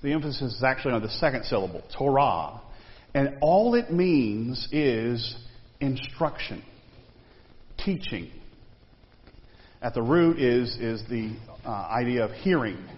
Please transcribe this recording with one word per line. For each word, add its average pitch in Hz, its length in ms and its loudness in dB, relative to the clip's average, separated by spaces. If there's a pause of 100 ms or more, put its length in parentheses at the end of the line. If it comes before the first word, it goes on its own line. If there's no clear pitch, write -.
The 139 100 -2
emphasis 143 420 -2
is - 80 -4
actually 131 320 2
on 113 80 0
the 107 60 -6
second 131 360 0
syllable, 95 380 -2 (140)
Torah. 117 640 2 (540)
And 139 260 0
all 196 340 6
it 240 180 2
means 127 800 2
is 120 640 0 (440)
instruction, 135 840 -4 (1160)
teaching. 110 520 -4 (1500)
At 120 140 -4
the 120 80 0
root 165 360 6
is, 123 380 2
is 113 320 -4
the, 110 280 -4 (280)
uh, 123 60 -8
idea 117 540 0
of 107 80 -2
hearing. 120 460 0 (200)